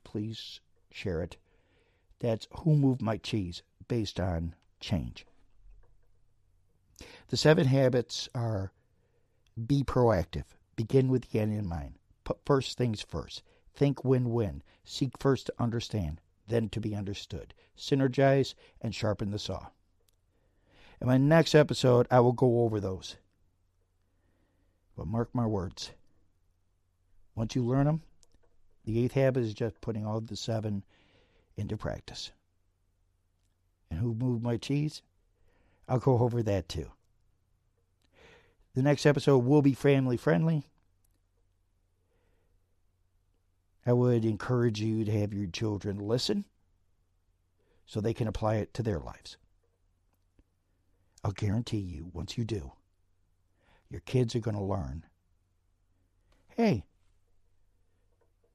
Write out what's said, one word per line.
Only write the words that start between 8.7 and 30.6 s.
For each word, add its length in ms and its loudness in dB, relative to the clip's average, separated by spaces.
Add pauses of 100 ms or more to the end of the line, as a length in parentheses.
be 160 2
proactive. 640 2 (320)
Begin 320 2
with 200 0
the 120 -2
end 100 0
in 160 -4
mind. 320 -8 (240)
Put 220 -6
first 320 0
things 240 -2
first. 420 -10 (300)
Think 320 0
win-win. 580 0 (220)
Seek 320 -4
first 300 0
to 120 -6
understand, 600 -2 (260)
then 220 0
to 100 -6
be 160 -6
understood. 580 -10 (220)
Synergize 800 2 (260)
and 160 -6
sharpen 360 -2
the 80 -4
saw. 320 -8 (1300)
In 60 -2
my 100 4
next 360 6
episode, 560 6
I 120 6
will 120 6
go 280 4
over 180 0
those. 380 -8 (1800)
But 120 -12
mark 280 -4
my 120 0
words. 440 -4 (1400)
Once 200 -6
you 100 0
learn 220 2
'em, 160 0 (800)
the 140 -2
eighth 140 0
habit 300 2
is 120 -4
just 260 -6
putting 240 -6
all 160 -4
the 160 -10
seven 480 -4 (720)